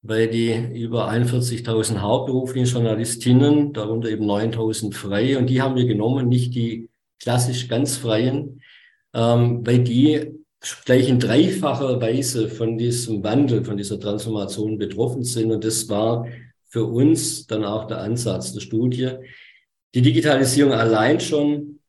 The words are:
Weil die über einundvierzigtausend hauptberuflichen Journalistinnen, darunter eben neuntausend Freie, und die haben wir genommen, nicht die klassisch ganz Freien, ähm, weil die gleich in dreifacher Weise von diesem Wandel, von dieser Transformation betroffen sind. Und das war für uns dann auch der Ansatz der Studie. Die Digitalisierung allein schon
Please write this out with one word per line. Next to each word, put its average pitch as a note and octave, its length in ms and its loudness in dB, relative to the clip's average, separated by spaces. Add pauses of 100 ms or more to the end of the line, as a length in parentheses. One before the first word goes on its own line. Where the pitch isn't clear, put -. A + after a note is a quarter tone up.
Weil A2+ 260 0
die A#2 260 0 (200)
über A2+ 340 -4
einundvierzigtausend A#2 920 -2
hauptberuflichen B2+ 680 0
Journalistinnen, B2 1040 2
darunter A2+ 380 -4
eben G#2+ 160 -2
neuntausend A2 720 -2
Freie, A2 420 0
und B2 100 2
die B2+ 140 2
haben C3 140 0
wir B2 100 2
genommen, A#2+ 420 0
nicht B2 280 0
die A#2 340 -4 (300)
klassisch B2 480 -2
ganz B2+ 280 -2
Freien, B2+ 640 -2 (520)
ähm, A#2 520 2
weil B2 140 4
die C3 540 2 (520)
gleich B2+ 240 4
in B2 100 4
dreifacher B2+ 840 2
Weise A#2 460 -2
von A2+ 300 -4
diesem A#2 460 -2
Wandel, A#2 400 2
von G2+ 140 -6
dieser G2+ 220 -6
Transformation G#2 760 -4
betroffen A2 460 -4
sind. A2+ 280 -2
Und G#2 120 -2
das - 260 -4
war A2 380 -2 (400)
für A2+ 180 -4
uns D3 600 0
dann G#2+ 160 -4
auch G#2 220 -4
der F#2+ 160 -8
Ansatz G2+ 520 -4
der G2+ 80 -8
Studie. B2 480 -2 (840)
Die B2 60 4
Digitalisierung C#3 720 4
allein A2+ 460 4
schon D3 680 -2